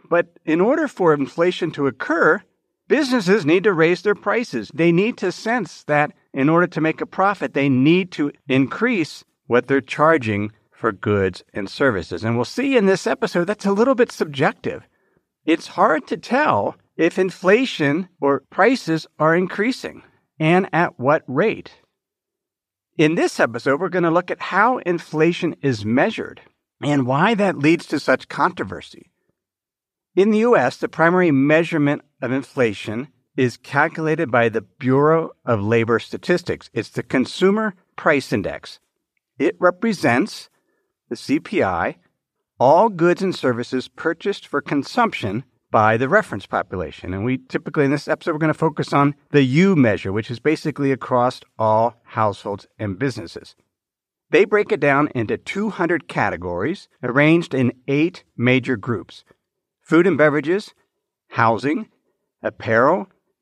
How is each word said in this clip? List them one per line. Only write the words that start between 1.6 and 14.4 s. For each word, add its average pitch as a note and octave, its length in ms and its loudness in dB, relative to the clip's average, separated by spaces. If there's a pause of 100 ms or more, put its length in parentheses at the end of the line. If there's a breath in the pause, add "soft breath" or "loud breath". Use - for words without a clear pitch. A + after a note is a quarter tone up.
to C#3+ 140 -4
occur, F#3+ 560 0 (460)
businesses A3+ 580 2
need F3 200 2
to G#3 80 4
raise E3 300 2
their G#3 120 2
prices. G3+ 580 -4
They E3 200 2
need G#3 240 0
to F#3 160 -4
sense A3 500 -6
that D3 300 0 (200)
in C3+ 140 0
order E3 180 4
to E3+ 140 -8
make D#3+ 220 -2
a D#3 40 -4
profit, F#3+ 480 -2
they C#3 140 0
need D#3 460 2
to D3 180 -4 (160)
increase D3+ 800 -2 (220)
what A#2 200 2
they're C#3 140 2
charging A2+ 720 0 (180)
for A2 220 -4
goods G2 500 -2 (100)
and G2+ 160 -8
services. F#2+ 540 -2
And A2+ 140 -2
we'll A#2+ 80 -2
see C4+ 320 -2
in G#3 80 4
this F#3+ 200 0
episode, G3 420 -2
that's G#3 180 -8
a G3+ 80 0
little A#3+ 220 2
bit A#3 140 2
subjective. D#3 800 -6 (560)